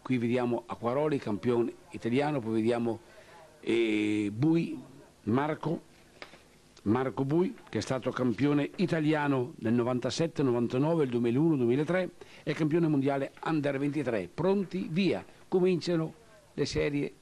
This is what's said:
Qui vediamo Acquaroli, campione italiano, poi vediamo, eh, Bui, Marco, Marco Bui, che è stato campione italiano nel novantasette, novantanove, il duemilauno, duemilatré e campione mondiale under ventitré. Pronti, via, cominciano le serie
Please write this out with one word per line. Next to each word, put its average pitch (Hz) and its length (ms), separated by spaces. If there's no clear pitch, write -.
Qui 127 160
vediamo 120 480
Acquaroli, 127 540
campione 117 540
italiano, 131 480
poi 113 140
vediamo, 117 480
eh, 107 760
Bui, 156 480
Marco, 147 580
Marco 127 400
Bui, 170 320
che - 80
è 107 40
stato 131 280
campione 135 680
italiano 147 800
nel 113 160
novantasette, 123 680
novantanove, 131 640
il 127 80
duemilauno, 120 440
duemilatré 147 540
e 156 140
campione 165 320
mondiale 139 460
under 143 340
ventitré. 131 500
Pronti, 190 600
via, 156 340
cominciano 175 680
le 147 100
serie 147 560